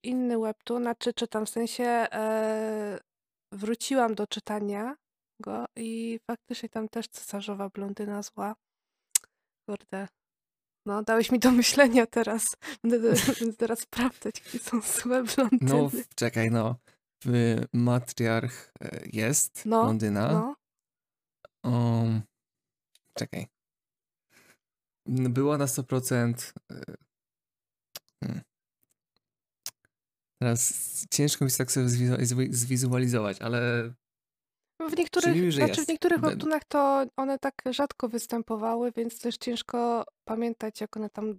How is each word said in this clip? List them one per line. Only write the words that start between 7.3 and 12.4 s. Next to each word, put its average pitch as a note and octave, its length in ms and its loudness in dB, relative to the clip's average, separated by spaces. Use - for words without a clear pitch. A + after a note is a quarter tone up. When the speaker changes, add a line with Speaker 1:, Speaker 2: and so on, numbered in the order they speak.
Speaker 1:
blondyna G3+ 540 -6
zła. G3+ 320 -8
Kurde. F#3+ 400 -8
No, G#3 160 -2
dałeś A3+ 300 4
mi B3+ 60 4
do B3+ 120 6
myślenia A#3+ 560 6
teraz. A3 500 0